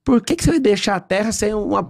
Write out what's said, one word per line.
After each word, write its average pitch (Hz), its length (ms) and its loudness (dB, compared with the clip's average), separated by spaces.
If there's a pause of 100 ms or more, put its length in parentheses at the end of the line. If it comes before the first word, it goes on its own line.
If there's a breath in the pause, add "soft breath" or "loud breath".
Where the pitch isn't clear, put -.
Por 240 160 4
que - 140 -2
que - 80 -6
você - 80 2
vai 339 100 2
deixar 208 360 0
a 180 40 -2
terra 208 300 -2
sem 214 240 -2
uma, 202 340 -2